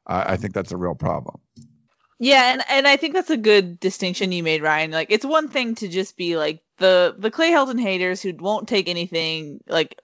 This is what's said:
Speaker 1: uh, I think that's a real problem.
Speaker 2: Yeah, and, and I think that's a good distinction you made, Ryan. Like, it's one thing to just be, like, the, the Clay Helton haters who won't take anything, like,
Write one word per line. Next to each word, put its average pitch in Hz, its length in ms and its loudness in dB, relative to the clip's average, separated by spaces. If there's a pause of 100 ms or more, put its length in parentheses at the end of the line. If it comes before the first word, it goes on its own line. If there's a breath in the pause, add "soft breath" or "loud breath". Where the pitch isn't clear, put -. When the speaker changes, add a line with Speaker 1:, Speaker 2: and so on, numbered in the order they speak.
Speaker 1:
uh, 90 220 -2
I 95 100 -2
think 95 160 -8
that's 95 180 -4
a 90 60 -8
real 90 180 -4
problem. - 440 -6 (800)
Speaker 2:
Yeah, 254 300 6
and, 254 160 -2
and 269 180 2
I 277 120 6
think 285 160 -4
that's 370 160 -2
a 320 80 2
good 202 420 4
distinction 185 540 -4
you 175 100 -4
made, 160 180 0
Ryan. 156 300 0
Like, 160 180 -4
it's 233 160 0
one 311 220 0
thing 240 280 -4
to 214 120 -8
just 185 300 -6
be, 170 180 -2
like, 156 260 -4 (160)
the, 185 400 4
the 214 140 -4
Clay 330 200 2
Helton 262 280 2
haters 185 420 -2
who 190 120 -4
won't 202 340 -4
take 196 220 0
anything, 160 760 -6
like, 160 360 -2